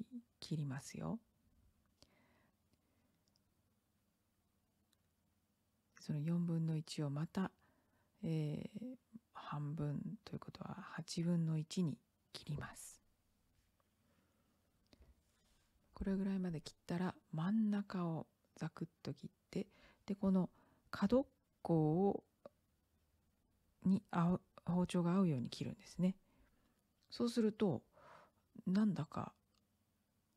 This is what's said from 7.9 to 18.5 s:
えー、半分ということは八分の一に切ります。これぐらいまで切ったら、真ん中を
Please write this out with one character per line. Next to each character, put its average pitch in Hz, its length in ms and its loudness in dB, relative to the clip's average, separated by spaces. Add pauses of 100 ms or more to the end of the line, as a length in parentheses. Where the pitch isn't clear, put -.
え 156 460 -2 (100)
ー、 254 160 -8 (380)
半 147 400 -6
分 147 260 -2 (240)
と - 120 -12
い - 20 -6
う - 20 -6
こ - 120 -12
と - 120 -14
は - 160 -10
八 - 440 -6
分 170 240 2
の 160 100 2
一 156 240 -2
に 165 160 0 (340)
切 - 200 -16
り 147 60 -4
ま - 180 -10
す。 - 260 -18 (3000)
こ - 100 -4
れ 196 100 2
ぐ 196 100 0
ら 196 100 0
い - 20 0
ま 180 140 0
で 156 100 -4
切 - 120 -14
っ - 20 -20 (100)
た 175 140 -2
ら、 180 160 0 (180)
真 160 160 2
ん 214 220 4
中 202 340 0
を 160 220 -2 (280)